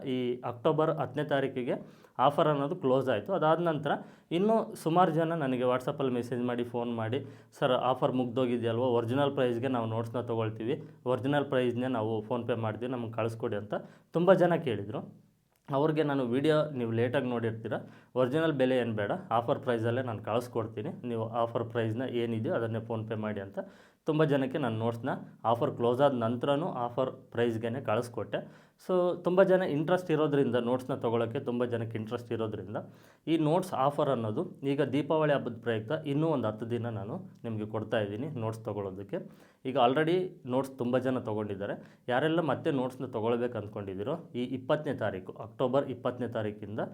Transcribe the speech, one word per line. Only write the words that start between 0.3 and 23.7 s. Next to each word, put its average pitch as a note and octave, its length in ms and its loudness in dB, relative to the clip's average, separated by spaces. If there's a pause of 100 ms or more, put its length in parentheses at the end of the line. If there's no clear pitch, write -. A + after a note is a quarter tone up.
ಅಕ್ಟೋಬರ್ D#3 460 2
ಹತ್ತನೇ D3 340 -2
ತಾರೀಕಿಗೆ C3+ 840 -2 (120)
ಆಫರ್ D3+ 300 4
ಅನ್ನೋದು C#3+ 280 0
ಕ್ಲೋಸ್ C3 320 2
ಆಯಿತು. A2+ 240 0
ಅದಾದ D#3+ 300 4
ನಂತರ D#3 280 0 (400)
ಇನ್ನೂ G#3 440 2
ಸುಮಾರು F3 360 4
ಜನ D#3+ 240 2
ನನಗೆ C3 280 0
WhatsApp-ಅಲ್ಲಿ B2+ 500 0
ಮೆಸೇಜ್ A#2+ 300 -2
ಮಾಡಿ, B2 220 0
ಫೋನ್ A#2+ 320 -4
ಮಾಡಿ, A2+ 300 -2 (320)
"ಸರ್, C3 140 4
ಆಫರ್ B2+ 400 2
ಮುಗ್ದೋಗಿದೆಯಲ್ವ? A#2+ 680 0
ಒರಿಜಿನಲ್ B2+ 540 2
ಪ್ರೈಸ್‌ಗೆ B2 340 0
ನಾವು A#2+ 180 0
ನೋಟ್ಸ್ನ A2+ 340 -4
ತೊಗೊಳ್ತೀವಿ, A2+ 640 -2 (220)
ಒರಿಜಿನಲ್ C3 380 2
ಪ್ರೈಸ್‌ನೇ B2+ 440 0
ನಾವು A2 400 -2
PhonePe A#2+ 320 -2
ಮಾಡ್ತೀವಿ, A2 320 -4
ನಮ್ಗೆ A#2 200 -6
ಕಳಿಸ್ಕೊಡಿ" A2+ 440 -2
ಅಂತ G#2 180 -6 (380)
ತುಂಬ F3 200 6
ಜನ F3 240 6
ಕೇಳಿದರು. A2+ 580 -4 (560)
ಅವ್ರಿಗೆ D3+ 320 4
ನಾನು C#3 240 2
ವಿಡಿಯೋ D3+ 440 2
ನೀವು B2 200 -4
ಲೇಟಾಗಿ B2 380 2
ನೋಡಿರ್ತೀರ, A2+ 440 -2 (420)
ಒರಿಜಿನಲ್ C#3+ 380 2
ಬೆಲೆ C3 260 4
ಏನು A#2 140 0
ಬೇಡ, G#2 200 0 (180)
ಆಫರ್ A#2 280 2
ಪ್ರೈಸಲ್ಲೇ A#2 440 0
ನಾನು A#2 220 -4
ಕಳಿಸ್ಕೊಡ್ತೀನಿ, A2+ 840 -4
ನೀವು A2+ 200 -4
ಆಫರ್ A#2 360 -2
ಪ್ರೈಸ್‌ನ A2+ 380 -2
ಏನಿದೆಯೋ A#2 520 -2
ಅದನ್ನೇ A2+ 240 -2
PhonePe A2+ 380 -6
ಮಾಡಿ G#2+ 240 -4
ಅಂತ G2 180 -12 (480)